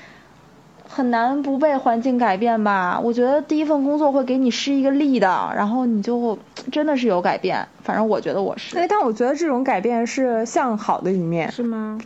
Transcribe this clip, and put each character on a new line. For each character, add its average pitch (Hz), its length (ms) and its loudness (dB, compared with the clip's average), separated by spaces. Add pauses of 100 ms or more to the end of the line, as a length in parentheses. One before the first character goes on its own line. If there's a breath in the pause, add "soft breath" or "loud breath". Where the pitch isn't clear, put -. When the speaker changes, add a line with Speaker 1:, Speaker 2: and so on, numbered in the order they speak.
(920 loud breath)
Speaker 1:
很 254 160 0
难 240 320 0
不 269 160 -2
被 294 180 2
环 254 240 0
境 247 200 0
改 208 180 2
变 226 260 2
吧。 190 360 0
我 233 120 0
觉 240 120 0
得 285 180 4
第 302 160 -2
一 311 80 0
份 294 180 2
工 294 140 0
作 294 140 4
会 269 120 2
给 254 140 0
你 262 140 2
施 269 200 -4
一 269 120 2
个 269 80 2
力 277 280 2
的， 175 360 2
然 208 120 0
后 247 200 0
你 214 160 0
就 240 340 -2 (340)
真 302 140 -2
的 302 100 2
是 247 120 0
有 180 120 2
改 185 160 0
变， 156 320 -4 (140)
反 - 140 -4
正 220 120 0
我 208 140 0
觉 151 100 -4
得 185 80 -2
我 190 180 -2
是。 - 200 -10
Speaker 2:
哎， 349 100 0
但 415 140 0
我 247 100 0
觉 226 140 -2
得 277 100 0
这 320 120 -2
种 262 160 0
改 226 180 0
变 233 240 0
是 233 400 0
向 240 320 0
好 - 240 -2
的 180 100 0
一 196 60 0
面。 165 340 -2
Speaker 1:
是 247 120 -6
吗？ 220 420 -6